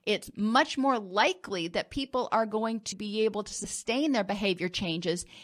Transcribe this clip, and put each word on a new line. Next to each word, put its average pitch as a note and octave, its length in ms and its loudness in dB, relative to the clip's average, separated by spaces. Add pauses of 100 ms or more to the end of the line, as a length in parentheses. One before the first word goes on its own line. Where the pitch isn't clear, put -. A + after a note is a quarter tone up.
It's G#3+ 300 0
much B3 420 2
more C4 220 2
likely G3 680 0
that E3+ 240 -2
people C4 400 -2
are A3+ 160 2
going A3 360 -2
to - 120 -10
be G#3 300 -2
able G#3 180 0
to G#3 100 -12
sustain C4+ 600 -2
their A3+ 100 4
behavior F#3+ 460 0
changes F3 580 -2 (180)